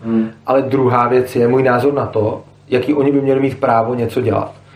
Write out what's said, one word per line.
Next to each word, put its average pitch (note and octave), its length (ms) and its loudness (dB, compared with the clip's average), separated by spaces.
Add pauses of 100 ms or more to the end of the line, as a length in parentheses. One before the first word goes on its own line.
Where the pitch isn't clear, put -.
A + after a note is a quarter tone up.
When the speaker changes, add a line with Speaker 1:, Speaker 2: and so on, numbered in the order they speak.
Speaker 1:
Hmm. A2+ 260 -2 (160)
Speaker 2:
Ale C3+ 160 2
druhá B2 460 0
věc B2 280 0
je A#2+ 120 2
můj C3 140 2
názor B2+ 320 2
na B2+ 120 -2
to, A2 360 -4 (260)
jaký B2+ 260 0
oni C#3+ 180 2
by C#3 80 2
měli C3+ 200 0
mít C3 200 -2
právo A#2 340 0
něco A#2+ 260 -4
dělat. G#2+ 320 -2 (240)